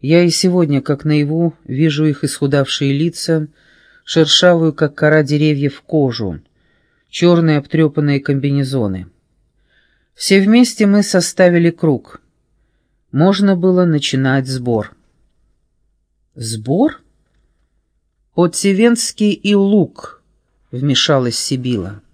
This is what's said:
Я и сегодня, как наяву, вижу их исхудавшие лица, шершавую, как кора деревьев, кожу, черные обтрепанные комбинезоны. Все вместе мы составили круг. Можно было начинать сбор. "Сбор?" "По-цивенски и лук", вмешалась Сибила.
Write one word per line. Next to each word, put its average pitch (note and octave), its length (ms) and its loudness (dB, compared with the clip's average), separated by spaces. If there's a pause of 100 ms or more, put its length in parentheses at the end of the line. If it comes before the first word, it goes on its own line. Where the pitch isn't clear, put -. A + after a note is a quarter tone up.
Я E3 220 4
и F3 80 2
сегодня, E3+ 500 0
как C#3+ 240 -4
наяву, D3+ 480 0 (120)
вижу D3 400 0
их D3 180 -2
исхудавшие C#3 760 -2
лица, D#3+ 500 -4 (580)
шершавую, D#3+ 680 2
как D3 220 -2
кора D#3 260 2
деревьев, D3 640 -2
кожу, A2+ 560 -2 (720)
черные E3+ 480 2
обтрепанные D3 600 0
комбинезоны. C3+ 840 -4 (1120)
Все G3 260 2
вместе A3 460 2
мы G3+ 160 2
составили F3 680 2
круг. D#3+ 520 -4 (920)
Можно F#3+ 420 2
было F3+ 300 2
начинать C3+ 600 0
сбор. A#2+ 480 -4 (1400)
"Сбор?" B2 680 -2 (1300)
"По-цивенски G3+ 920 0
и G#3 280 0
лук", G3 680 0 (480)
вмешалась B2+ 680 -2
Сибила. A#2 640 -6 (120)